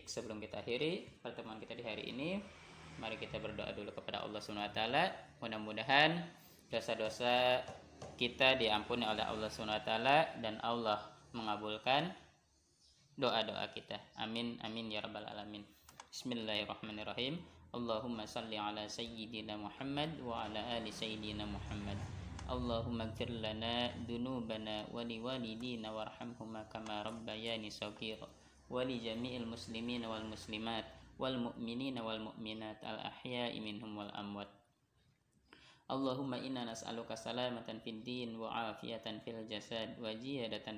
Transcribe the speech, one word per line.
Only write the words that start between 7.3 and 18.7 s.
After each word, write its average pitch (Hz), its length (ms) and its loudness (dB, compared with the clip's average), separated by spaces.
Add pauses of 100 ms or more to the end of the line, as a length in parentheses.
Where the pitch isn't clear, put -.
kita 131 400 8
diampuni 113 480 4
oleh 107 160 4
Allah 110 320 2
Subhanahu 107 240 0
wa 107 80 -2
taala 117 320 8 (240)
dan 110 240 0
Allah 113 480 4 (240)
mengabulkan 107 720 4 (1040)
doa-doa 107 560 4
kita. 107 320 -6 (160)
Amin, 117 480 -2
amin 113 240 -4
ya 107 160 -2
rabbal 107 240 -6
alamin. 104 320 -8 (480)
Bismillahirrahmanirrahim. 110 1300 -2 (400)
Allahumma 117 480 0
salli 110 320 -4
ala 104 320 0